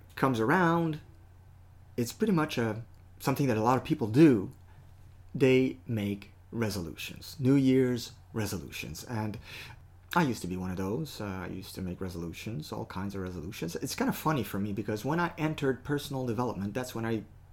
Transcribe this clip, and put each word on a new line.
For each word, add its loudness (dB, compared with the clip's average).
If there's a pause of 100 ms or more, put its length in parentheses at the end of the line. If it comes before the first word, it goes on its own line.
(160)
comes 2
around, 4 (960)
it's -2
pretty 2
much 2
a, 0 (380)
something 2
that 4
a 2
lot 6
of -2
people 0
do. 8 (840)
They 4 (100)
make -2 (200)
resolutions, -6
New 6
Year's 4 (220)
resolutions. -6
And -4 (800)
I 4
used -2
to -6
be -4
one -4
of -6
those. -4
Uh, -6 (180)
I -8
used -12
to -8
make -6
resolutions, -8
all -8
kinds -8
of -6
resolutions. -8
It's -6
kinda 2
funny 0
for -6
me -2
because -2
when 0
I 0
entered 0
personal -4
development, -2
that's -4
when -4
I 0 (300)